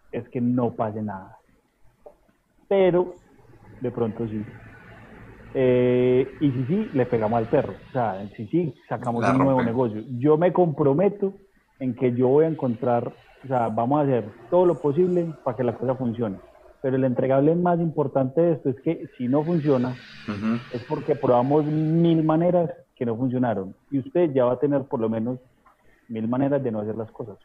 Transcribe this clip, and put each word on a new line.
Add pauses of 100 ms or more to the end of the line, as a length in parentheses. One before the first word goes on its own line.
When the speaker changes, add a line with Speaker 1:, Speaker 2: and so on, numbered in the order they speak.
(120)
Speaker 1:
es
que
no
pase
nada. (1300)
Pero (640)
de
pronto
sí. (1120)
Eh,
y
si
sí,
le
pegamos
al
perro. (140)
O
sea,
si
sí, (160)
sacamos
Speaker 2:
La
Speaker 1:
un
nuevo
Speaker 2:
rompe.
Speaker 1:
negocio. (140)
Yo
me
comprometo (460)
en
que
yo
voy
a
encontrar, (300)
o
sea,
vamos
a
hacer (240)
todo
lo
posible (120)
para
que
la
cosa
funcione. (420)
Pero
el
entregable
más
importante
de
esto
es
que (100)
si
no
funciona, (380)
Speaker 2:
Ujú. (180)
Speaker 1:
es
porque
probamos
mil
maneras (240)
que
no
funcionaron. (160)
Y
usted
ya
va
a
tener
por
lo
menos (720)
mil
maneras
de
no
hacer
las
cosas.